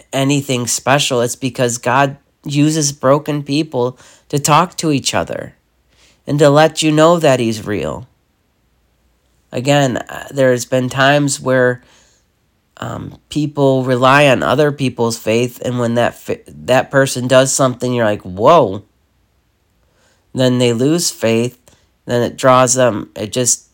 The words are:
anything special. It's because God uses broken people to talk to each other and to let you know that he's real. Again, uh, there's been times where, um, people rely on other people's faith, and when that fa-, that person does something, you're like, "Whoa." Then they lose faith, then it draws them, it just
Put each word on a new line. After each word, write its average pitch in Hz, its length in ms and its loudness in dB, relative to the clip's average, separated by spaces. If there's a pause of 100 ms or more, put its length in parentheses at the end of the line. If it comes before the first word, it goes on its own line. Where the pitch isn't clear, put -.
(120)
anything 135 540 -2
special. 127 560 0
It's 120 120 -4
because 123 440 -4
God 135 400 0 (260)
uses 147 480 0
broken 147 500 0
people 139 560 -4 (300)
to 147 100 -4
talk 160 380 2
to 156 160 -2
each - 220 -2
other - 400 -6 (720)
and 143 120 -4
to 147 120 6
let 156 320 2
you 156 100 0
know 160 260 4
that 135 220 2
he's 110 260 -4
real. 78 400 -6 (1400)
Again, 131 460 0
uh, - 340 -12
there's 131 360 0
been 127 240 -2
times 139 500 0
where, 127 420 0 (960)
um, - 500 -12
people 139 560 0
rely 131 420 4
on 117 160 2
other 143 300 2
people's 117 440 -4
faith, 120 480 -2
and 123 140 -4
when 117 160 -2
that 120 200 0
fa-, - 340 -10
that 80 420 -2
person 135 380 0
does 131 240 4
something, 127 420 -2
you're 120 100 0
like, 104 180 -2
"Whoa." 104 600 2 (1500)
Then 127 240 0
they 123 140 2
lose 147 380 0
faith, 113 500 -2 (460)
then 120 160 -2
it - 140 -4
draws 127 380 4
them, 120 400 0
it 104 160 -10
just - 440 -4